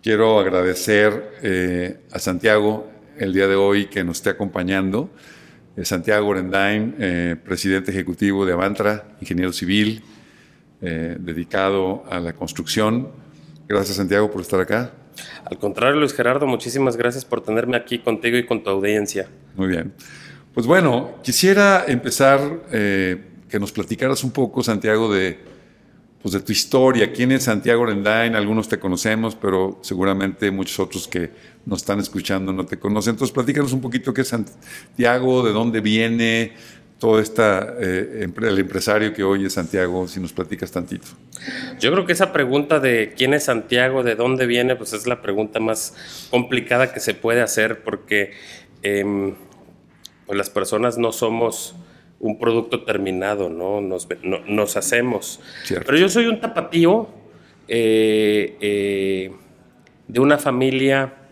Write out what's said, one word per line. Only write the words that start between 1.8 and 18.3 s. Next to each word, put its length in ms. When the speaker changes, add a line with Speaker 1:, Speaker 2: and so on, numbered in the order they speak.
Speaker 1:
a 60
Santiago 680
el 160
día 140
de 80
hoy 300
que 180
nos 140
esté 120
acompañando. 800
Eh, 80
Santiago 440
Orendain, 720
eh, 460
presidente 460
ejecutivo 560
de 60
Avantra, 680
ingeniero 320
civil, 500
eh, 380
dedicado 920
a 120
la 120
construcción. 760
Gracias, 300
Santiago, 320
por 100
estar 200
acá. 320
Speaker 2:
Al 140
contrario, 420
Luis 140
Gerardo, 320
muchísimas 500
gracias 280
por 180
tenerme 340
aquí 220
contigo 400